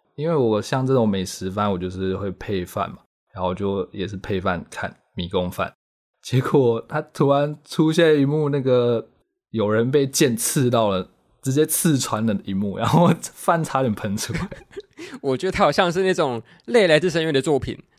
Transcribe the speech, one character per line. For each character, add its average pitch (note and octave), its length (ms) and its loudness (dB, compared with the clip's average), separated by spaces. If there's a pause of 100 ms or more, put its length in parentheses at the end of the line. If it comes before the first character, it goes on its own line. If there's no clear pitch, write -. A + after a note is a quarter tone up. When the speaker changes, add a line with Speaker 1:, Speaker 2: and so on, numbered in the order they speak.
(160)
Speaker 1:
因 D3+ 140 -4
为 E3+ 60 0
我 A2 260 2
像 C3 260 -2
这 C3 60 2
种 A#2 140 4
美 G2 160 0
食 F#2 280 -8
番， G#2 200 0
我 F#2 60 -2
就 F2+ 120 -4
是 F#2+ 260 -4
会 G2 160 -6
配 F#2 340 -6
饭 G2 240 -6
嘛， - 80 -16 (360)
然 F#2 100 -8
后 F#2 100 -2
就 G2 380 -4
也 G#2 160 -6
是 G2+ 100 -10
配 F#2+ 240 -4
饭 F2+ 280 -4
看 - 200 -10 (240)
《迷 F2 160 -8
宫 F2+ 220 -2
饭》， F2 180 -6 (520)
结 B2+ 200 -2
果 A#2+ 460 2
他 D#3 140 -6
突 - 300 0
然 D3 320 0
出 D#3+ 280 0
现 D#3 280 4
一 C#3 60 4
幕， D3 240 0
那 C#3+ 100 0
个 A#2+ 500 2 (420)
有 G#2 180 0
人 A2+ 200 2
被 C#3 160 4
剑 C3+ 300 2
刺 B2 340 0
到 A2+ 200 2
了， F#2 200 -2 (320)
直 C3 120 -2
接 D3+ 120 4
刺 D#3 320 2
穿 A2+ 280 -2
了 G#2 180 0
一 G2 100 -6
幕， G2 240 -2
然 A2+ 100 -2
后 E3 220 4 (120)
饭 - 420 -2
差 C3+ 180 -2
点 A#2 120 0
喷 G2+ 240 -6
出 - 160 -6
来。 F3 160 -6 (340)
Speaker 2:
<laughs> - 380 -18
我 C3 160 -2
觉 F3+ 100 -4
得 F#3+ 40 -2
他 G3 120 0
好 D3 80 4
像 F3 180 2
是 F3+ 140 0
那 F#3 100 2
种 C3 280 0 (240)
类 A#3 220 4
来 G3 120 6
自 F3+ 100 0
深 D#3+ 140 0
渊 D#3+ 100 0
的 C3+ 80 2
作 C#3+ 160 2
品， A#2+ 240 -6 (180)